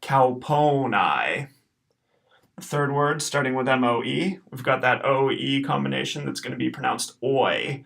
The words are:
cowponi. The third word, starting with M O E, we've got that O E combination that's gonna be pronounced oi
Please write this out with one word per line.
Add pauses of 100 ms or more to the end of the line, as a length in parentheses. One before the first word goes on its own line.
cowponi. (1080)
The
third
word,
starting
with
M
O
E, (120)
we've
got
that
O
E
combination
that's
gonna
be
pronounced
oi